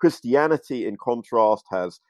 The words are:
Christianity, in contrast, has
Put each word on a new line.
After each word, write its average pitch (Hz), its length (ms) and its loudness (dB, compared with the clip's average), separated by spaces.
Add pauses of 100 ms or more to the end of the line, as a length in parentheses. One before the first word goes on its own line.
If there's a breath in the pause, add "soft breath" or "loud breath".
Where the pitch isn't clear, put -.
Christianity, 143 880 0
in 101 80 -10
contrast, 113 760 0
has 90 400 -6